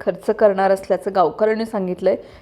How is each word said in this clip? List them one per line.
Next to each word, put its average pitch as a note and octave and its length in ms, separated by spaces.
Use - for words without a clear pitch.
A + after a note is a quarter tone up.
खर्च F3+ 240
करणार G3 460
असल्याचं F#3+ 440
गावकऱ्यांनी G#3+ 500
सांगितलंय. F#3+ 500